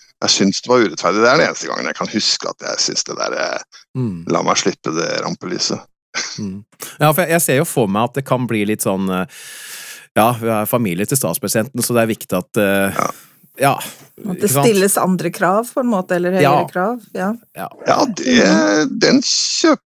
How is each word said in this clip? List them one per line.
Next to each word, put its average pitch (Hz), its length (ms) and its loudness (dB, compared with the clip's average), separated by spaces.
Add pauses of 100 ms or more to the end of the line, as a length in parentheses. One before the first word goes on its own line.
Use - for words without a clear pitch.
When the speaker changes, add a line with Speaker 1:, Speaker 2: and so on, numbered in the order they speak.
(220)
Speaker 1:
Jeg - 80 2
synes - 300 2
det - 80 -6
var 123 160 6
urettferdig. 92 380 0
Det 117 60 6
er 135 100 4
den 147 100 4
eneste 80 180 -8
gangen 64 200 -6
jeg 78 100 -6
kan 92 120 -4
huske - 400 -2
at - 120 -10
jeg - 180 -8
synes - 260 -2
det - 120 -10
der, - 160 -4
eh, - 260 -4 (380)
Speaker 2:
Mm. 98 320 -4
Speaker 1:
la 82 140 0
meg 85 140 0
slippe - 380 -2
det 82 300 -2
rampelyset. - 560 -6 (580)
Speaker 2:
Mm. 101 260 -10 (360)
Ja, 151 120 4
for 165 100 0
jeg, 147 80 -2
jeg 165 120 4
ser 135 160 2
jo 160 60 2
for 127 240 0
meg 104 160 0
at 120 100 -4
det 135 120 -4
kan 127 200 0
bli 110 200 0
litt 104 160 -2
sånn, 95 280 0
eh, 92 160 -2 (880)
ja, 113 160 6
vi 113 160 -4
er 107 180 0
familie 104 400 0
til 143 120 0
statspresidenten, 107 640 -2
så 120 120 -2
det 117 80 4
er 110 120 0
viktig - 240 -4
at, - 180 -6
eh, 98 380 2
Speaker 1:
Ja. - 160 -2 (480)
Speaker 2:
ja, 135 180 4
Speaker 3:
At - 600 -10
det - 40 -12
Speaker 2:
ikke 202 100 4
sant? 139 140 4
Speaker 3:
stilles 196 320 4
andre 175 320 0
krav, 196 420 0
på - 80 -4
en 247 100 0
måte, 185 220 -2
eller 180 200 0
høyere 190 100 2
Speaker 2:
Ja. 139 240 4
Speaker 3:
krav, 220 340 -4 (140)
ja. 190 180 -2 (240)
Speaker 2:
Ja. - 120 -8 (180)
Speaker 1:
Ja, - 180 2
det, - 220 -4 (180)
Speaker 3:
Mm. 302 540 2
Speaker 1:
den - 240 4
kjøper - 640 0